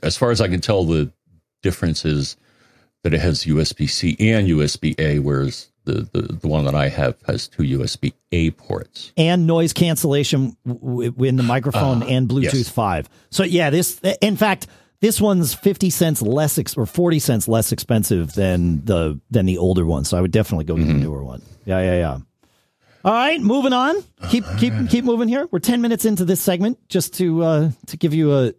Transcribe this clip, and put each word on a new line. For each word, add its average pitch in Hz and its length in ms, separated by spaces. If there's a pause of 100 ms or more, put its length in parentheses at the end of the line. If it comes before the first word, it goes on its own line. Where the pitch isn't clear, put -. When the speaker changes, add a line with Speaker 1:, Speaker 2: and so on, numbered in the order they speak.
Speaker 1:
as 80 120
far 120 140
as 113 100
I 104 60
can 90 140
tell, 95 240
the 78 260 (520)
difference 87 420
is 73 320 (680)
that 80 100
it 78 80
has 78 260
U 78 140
S 76 120
B 73 160
C - 320
and 110 260
U 78 160
S 73 140
B 78 240
A, 73 180
whereas 69 500 (220)
the, - 220
the, - 220
the 80 140
one 76 180
that 69 80
I 69 140
have 67 280 (100)
has - 220
two - 160
U 65 180
S - 140
B - 160 (200)
A 82 200
ports. - 640
Speaker 2:
And 170 300
noise 165 260
cancellation 143 840 (100)
w-, 123 440
w-, 127 180
in 127 80
the 127 60
microphone 123 600
Speaker 1:
Uh, - 40
Speaker 2:
and 131 220
Bluetooth 131 260
Speaker 1:
yes. 123 140
Speaker 2:
five. 95 400 (220)
So, - 120
yeah, 170 280
this, 170 300 (200)
in 202 160
fact, 202 300 (340)
this 208 200
one's 185 340
fifty 196 360
cents 160 320
less 143 360
ex-, - 180
or 113 100
forty 175 320
cents 113 300
less 113 240
expensive 101 600
than 87 500
the, 82 340 (120)
than 98 160
the 92 120
older 90 260
one. 73 200
So 90 120
I 87 40
would 92 120
definitely 95 340
go 82 80
with 80 120
the 78 60
Speaker 1:
Mm-hmm. 71 100
Speaker 2:
newer 71 220
one. 62 180 (220)
Yeah, 92 160
yeah, 90 160
yeah. 76 220 (840)
All 196 80
right, 277 280
moving 254 320
on. 269 240 (320)
Keep, 233 160 (140)
keep, 233 160
Speaker 1:
All 110 60
right. 247 100
Speaker 2:
keep 247 140
moving 233 240
here. 277 220
We're 180 100
ten 240 200
minutes 233 240
into 196 220
this 180 140
segment, 196 380 (100)
just - 260
to, 170 280
uh, 160 280 (160)
to 156 100
give 160 160
you 156 220
a, 127 240